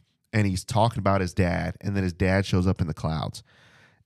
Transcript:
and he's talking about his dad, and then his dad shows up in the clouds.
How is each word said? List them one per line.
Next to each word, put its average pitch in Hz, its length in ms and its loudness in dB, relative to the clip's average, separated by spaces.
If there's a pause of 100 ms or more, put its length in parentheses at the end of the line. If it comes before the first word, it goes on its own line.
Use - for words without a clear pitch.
(340)
and 104 140 2
he's 92 160 -2
talking 113 360 0
about 98 220 2
his 90 120 -2
dad, 87 480 0
and 101 140 -4
then 95 80 2
his 90 100 -2
dad 95 320 2
shows 92 220 2
up 92 140 0
in 85 60 0
the 76 60 -6
clouds. 78 500 -6 (640)